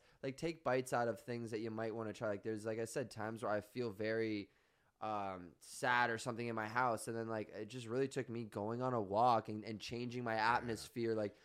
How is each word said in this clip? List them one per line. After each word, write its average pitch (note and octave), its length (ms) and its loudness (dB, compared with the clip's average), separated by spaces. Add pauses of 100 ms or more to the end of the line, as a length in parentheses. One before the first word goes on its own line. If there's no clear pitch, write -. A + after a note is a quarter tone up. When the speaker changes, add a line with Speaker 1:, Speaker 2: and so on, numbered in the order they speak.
(240)
Speaker 1:
like, C3+ 120 -4
take E3 280 -4
bites C3 280 2
out A#2+ 160 4
of A2 140 -2
things A#2 300 -4
that A2 80 -2
you A2+ 120 -2
might A2 240 -2
wanna A2 160 -2
try. A2 160 -2
Like, G2+ 160 -2
there's, A2 220 -2
like A2+ 140 0
I A2+ 60 0
said, A2+ 260 -4
times A2 320 -4
where G#2 80 2
I G#2 100 2
feel A#2+ 300 -4
very, G#2+ 580 0 (500)
um, G2 600 -4
sad B2 500 2
or A2+ 80 0
something A#2+ 300 -4
in A#2 80 -2
my A2 120 -2
house, A#2 400 2
and A#2 80 -2
then, A2+ 140 -2
like, A2 260 -2
it G#2+ 140 -8
just A#2 180 -10
really C3 200 2
took C3+ 220 -4
me A#2 160 -4
going G#2+ 360 -2
on B2+ 120 2
a A#2 80 2
walk A2 460 6
and, G#2+ 160 -4
and G#2+ 160 -6
changing B2 440 -4
my A2+ 120 2
Speaker 2:
Yeah. A2+ 200 6
Speaker 1:
atmosphere, A#2 580 0
like G#2+ 200 0 (120)